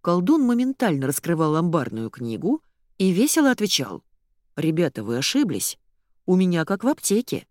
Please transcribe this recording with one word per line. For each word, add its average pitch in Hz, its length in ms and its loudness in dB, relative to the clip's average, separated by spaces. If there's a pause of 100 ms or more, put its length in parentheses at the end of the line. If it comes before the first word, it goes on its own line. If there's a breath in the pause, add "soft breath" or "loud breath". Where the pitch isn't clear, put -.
Колдун 180 400 2
моментально 240 640 0
раскрывал 156 500 0
амбарную 143 540 -2
книгу 123 540 -4 (340)
и 190 140 2
весело 277 400 2
отвечал: 139 520 -4 (520)
«Ребята, 156 480 -2
вы 117 140 -2
ошиблись. 156 600 -2 (480)
У 185 100 4
меня 175 300 2
как 196 180 -4
в 240 40 0
аптеке. 240 640 -2